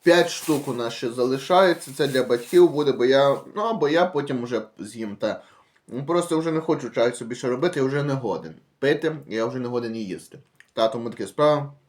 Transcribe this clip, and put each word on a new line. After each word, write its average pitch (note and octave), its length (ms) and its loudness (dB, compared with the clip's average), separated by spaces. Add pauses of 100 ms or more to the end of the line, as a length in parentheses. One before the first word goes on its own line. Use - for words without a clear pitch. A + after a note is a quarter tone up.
п'ять E3+ 280 6
штук - 380 -2
у C3 40 -4
нас A#2+ 220 -6
ще A#2+ 160 -4
залишається. C3+ 840 2
Це D3 120 2
для C3 140 0
батьків D#3 480 4
буде, C#3+ 220 2
бо A#2 120 0
я... C#3 360 4 (140)
Ну, G#3 80 -4
або G#3 260 0
я E3+ 180 4
потім C#3 360 -4
вже A#2 200 -4 (160)
з'їм, G#2+ 380 -10
та. G#2 260 -4 (460)
Ну, C3+ 180 -10
просто E3+ 320 0
вже D#3+ 140 -2
не D#3+ 80 0
хочу C#3 300 -4
чаю B2 240 0
собі A#2+ 200 -10
ще B2 140 -6
робити, C#3+ 320 -2
я C3 60 0
вже C#3+ 160 -2
не C#3+ 100 -2
годен E2+ 420 -6 (240)
пити, D#3 380 0 (120)
я A2+ 180 -2
вже B2+ 120 -6
не B2 100 -6
годен A#2 280 -4
і A2 80 -6
їсти. - 340 -12 (340)
Тато, A2+ 260 0
ми A2+ 120 -6
таке F#3 160 -8
справа. D3 460 0 (160)